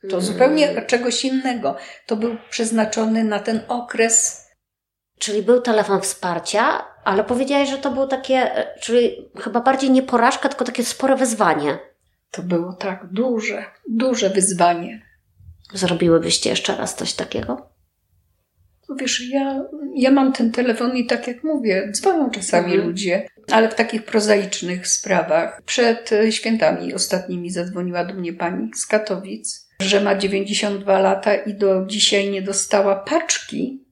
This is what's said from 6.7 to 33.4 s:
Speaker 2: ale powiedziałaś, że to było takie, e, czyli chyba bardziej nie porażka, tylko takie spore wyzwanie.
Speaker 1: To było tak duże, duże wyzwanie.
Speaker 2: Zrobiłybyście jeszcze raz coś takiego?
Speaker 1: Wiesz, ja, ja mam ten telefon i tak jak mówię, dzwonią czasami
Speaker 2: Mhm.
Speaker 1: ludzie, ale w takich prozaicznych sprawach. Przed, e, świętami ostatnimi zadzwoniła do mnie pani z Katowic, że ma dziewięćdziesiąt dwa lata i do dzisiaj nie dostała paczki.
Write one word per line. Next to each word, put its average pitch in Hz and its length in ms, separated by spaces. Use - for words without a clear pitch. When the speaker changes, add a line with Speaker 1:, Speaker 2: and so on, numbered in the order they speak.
Speaker 2:
ale 202 200
powiedziałaś, 269 460
że 269 80
to 277 140
było 269 160
takie, 262 280
e, - 240
czyli - 500
chyba 233 220
bardziej 269 300
nie 262 120
porażka, 262 460
tylko 262 160
takie 240 180
spore 269 320
wyzwanie. 175 640
Speaker 1:
To 185 120
było 180 300
tak 185 380
duże, 214 540
duże 226 400
wyzwanie. 180 720
Speaker 2:
Zrobiłybyście 170 760
jeszcze - 260
raz - 200
coś - 180
takiego? - 560
Speaker 1:
Wiesz, 247 300
ja, 277 340
ja 262 160
mam 269 220
ten 226 180
telefon 247 460
i 240 80
tak 233 220
jak 240 160
mówię, 226 480
dzwonią 311 380
czasami 180 420
Speaker 2:
Mhm. 190 160
Speaker 1:
ludzie, 185 400
ale 220 180
w 220 60
takich 220 300
prozaicznych 196 840
sprawach. 165 800
Przed, 233 480
e, 220 180
świętami 220 600
ostatnimi 180 580
zadzwoniła 175 540
do 190 80
mnie 175 200
pani 185 420
z - 120
Katowic, 202 800
że 196 200
ma 196 140
dziewięćdziesiąt 196 680
dwa 196 180
lata 196 360
i 208 180
do 190 320
dzisiaj 202 460
nie 196 100
dostała 196 540
paczki. 269 960